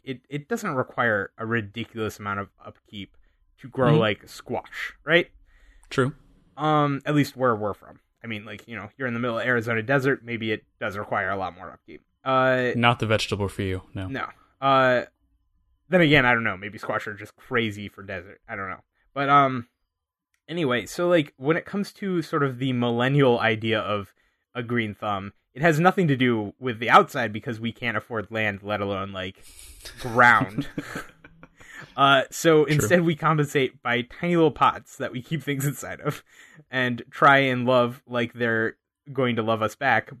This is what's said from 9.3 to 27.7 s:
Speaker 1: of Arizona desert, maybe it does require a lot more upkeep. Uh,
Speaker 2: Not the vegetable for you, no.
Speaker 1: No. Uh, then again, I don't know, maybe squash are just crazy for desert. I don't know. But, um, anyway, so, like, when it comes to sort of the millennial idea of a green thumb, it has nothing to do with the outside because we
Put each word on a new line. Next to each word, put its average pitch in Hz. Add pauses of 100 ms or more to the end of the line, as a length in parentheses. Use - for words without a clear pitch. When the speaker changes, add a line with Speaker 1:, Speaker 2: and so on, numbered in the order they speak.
Speaker 1:
of 107
Arizona 117
desert, 131
maybe 113
it 104 (160)
does 104
require 104
a 98
lot 87
more 87
upkeep. - (200)
Uh, 131
Speaker 2:
Not 117
the 113
vegetable 101
for -
you, 92 (140)
no. 95
Speaker 1:
No. 120 (340)
Uh, 131 (840)
then 175
again, 143
I 123
don't 117
know, 101
maybe 101
squash -
are 107
just 104
crazy 107
for -
desert. 98
I 113
don't 98
know. - (320)
But, 139
um, 135 (800)
anyway, 131
so, 175
like, 165
when 151
it -
comes -
to 180
sort 151
of 131
the 131
millennial 120
idea 110
of 98 (420)
a 123
green 113
thumb, 101 (200)
it 127
has 160
nothing 180
to 139
do 117
with 127
the 117
outside 131
because 113
we 113